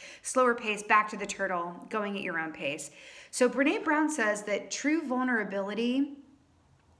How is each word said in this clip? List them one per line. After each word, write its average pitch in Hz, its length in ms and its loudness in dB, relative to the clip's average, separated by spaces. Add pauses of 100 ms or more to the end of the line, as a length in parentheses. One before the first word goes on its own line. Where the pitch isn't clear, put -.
(220)
slower 254 320 4
pace, 214 280 -4
back 214 280 4
to 214 80 -6
the 196 80 -6
turtle, 180 640 -4
going 202 260 -2
at 196 60 -6
your 165 180 -4
own 160 100 -4
pace. 156 400 -6 (400)
So - 160 4
Brene 277 380 2
Brown 302 240 4
says 208 360 0
that 202 260 -2
true 302 360 0
vulnerability, 240 1080 0 (840)